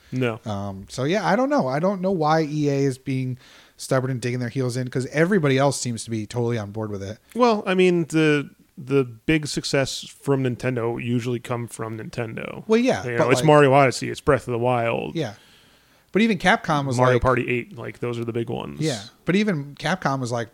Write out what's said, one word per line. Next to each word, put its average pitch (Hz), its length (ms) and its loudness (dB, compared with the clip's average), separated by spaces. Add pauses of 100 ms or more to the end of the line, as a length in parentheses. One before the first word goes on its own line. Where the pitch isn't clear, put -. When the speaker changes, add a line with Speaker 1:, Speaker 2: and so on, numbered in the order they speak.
(120)
Speaker 1:
No. 120 340 -2
Speaker 2:
Um, 98 440 -6
so, - 140 -6
yeah, 180 240 0
I 180 80 4
don't 262 140 0
know. 277 180 2
I 131 120 -2
don't 185 220 0
know 185 100 0
why 160 320 2
E 147 260 0
A 139 100 2
is 135 180 0
being 131 400 -4 (400)
stubborn 131 340 -2
and 123 80 -4
digging 123 200 -4
their 120 100 -4
heels 127 260 -2
in, 127 140 -4
'cause 127 180 -4
everybody 156 500 2
else 139 220 2
seems 117 240 -6
to - 60 -14
be 110 160 -4
totally 120 320 -2
on 101 140 -6
board 107 200 -6
with 98 120 -8
it. 98 140 -10 (180)
Speaker 1:
Well, 226 300 2
I 185 100 0
mean, 180 300 4
the, 151 440 2 (280)
the 135 260 2
big 139 440 -2
success - 560 -2
from 135 400 -2
Nintendo 120 580 -2
usually 120 380 -2
come 117 280 -6
from 113 300 -10
Nintendo. 113 720 -8
Speaker 2:
Well, 220 120 4
yeah, 233 260 0
Speaker 1:
You 120 120 -4
Speaker 2:
but, 120 80 4
Speaker 1:
know, 120 60 2
it's 127 100 4
Speaker 2:
like 156 40 2
Speaker 1:
Mario 147 280 8
Odyssey, 131 360 4
it's 120 120 -8
Breath 135 260 0
of 123 40 -6
the 120 80 -2
Wild. 120 560 0
Speaker 2:
Yeah. 131 180 -4 (760)
But 196 120 4
even 214 160 2
Capcom 156 480 2
was 127 100 0
Speaker 1:
Mario 127 160 6
Speaker 2:
like 120 80 4
Speaker 1:
Party 127 260 2
eight, 120 300 -4
like, 117 220 -12
those 120 180 -4
are 117 80 -4
the 113 80 -4
big 117 160 -2
ones. 143 320 -8
Speaker 2:
Yeah. 143 180 -2 (260)
But 170 100 2
even 156 400 0
Capcom 151 440 -2
was 120 120 -4
like, 117 220 -4